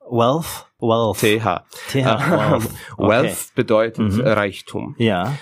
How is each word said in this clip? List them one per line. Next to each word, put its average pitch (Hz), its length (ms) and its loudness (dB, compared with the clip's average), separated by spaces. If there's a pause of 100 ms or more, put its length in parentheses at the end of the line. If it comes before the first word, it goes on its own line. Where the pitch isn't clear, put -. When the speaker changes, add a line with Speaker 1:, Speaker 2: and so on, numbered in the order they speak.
Speaker 1:
Wealth, 127 580 0 (140)
Wealth. 113 400 2
Speaker 2:
T 110 220 2
H. 90 220 -2 (260)
Speaker 1:
T 135 140 0
H, 110 140 2
Speaker 2:
<laughs> 147 120 0
Speaker 1:
Wealth. 113 380 2 (280)
Okay. 101 140 0
Speaker 2:
Wealth 110 440 0
bedeutet 110 640 0
Speaker 1:
Mhm. - 60 0
Speaker 2:
Reichtum. 104 760 -2
Speaker 1:
Ja. 110 420 0